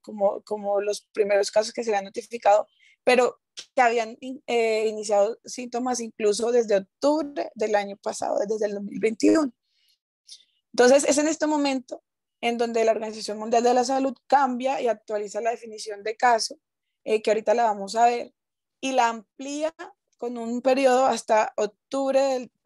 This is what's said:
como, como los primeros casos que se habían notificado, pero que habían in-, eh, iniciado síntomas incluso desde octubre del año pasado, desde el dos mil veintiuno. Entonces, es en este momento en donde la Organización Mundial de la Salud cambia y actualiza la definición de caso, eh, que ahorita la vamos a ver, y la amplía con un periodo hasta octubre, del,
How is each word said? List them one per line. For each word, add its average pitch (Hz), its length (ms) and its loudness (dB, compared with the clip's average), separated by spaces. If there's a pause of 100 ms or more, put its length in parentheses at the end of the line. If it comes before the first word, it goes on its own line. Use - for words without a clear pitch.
como, 208 420 -2
como 202 380 -2
los 208 320 -6
primeros 202 380 0
casos 220 220 0
que 240 100 -6
se 226 80 -4
habían 196 140 -2
notificado, 214 600 0 (380)
pero 247 360 2 (340)
que 262 80 4
habían 233 380 0
in-, 262 260 -12
eh, 220 420 0
iniciado 214 560 0
síntomas 247 560 -6
incluso 220 500 -2
desde 226 260 2
octubre 285 800 -2
del 214 200 -2
año 202 240 -2
pasado, - 480 -6
desde 214 200 -2
el 208 80 -6
dos 202 100 -8
mil 196 160 -10
veintiuno. 285 520 2 (1200)
Entonces, 247 320 6
es 285 140 2
en 302 100 2
este 311 180 -2
momento 285 560 -4 (380)
en 240 160 -2
donde 233 280 0
la 220 80 4
Organización 220 460 -8
Mundial 226 260 0
de 247 100 4
la 247 100 2
Salud 269 300 -2 (120)
cambia 262 540 0
y 247 60 -2
actualiza 214 540 -4
la 226 100 -2
definición 220 540 -10
de 220 120 -6
caso, 247 400 2 (480)
eh, 214 160 0
que 220 100 0
ahorita 214 240 2
la 233 100 4
vamos 202 320 -2
a 233 100 6
ver, 240 260 -2 (480)
y 269 120 -4
la 247 160 2
amplía 277 640 -8 (440)
con 240 200 -8
un 233 240 -6
periodo 262 440 4
hasta 226 500 0
octubre, 269 640 -2
del, 262 320 -2 (140)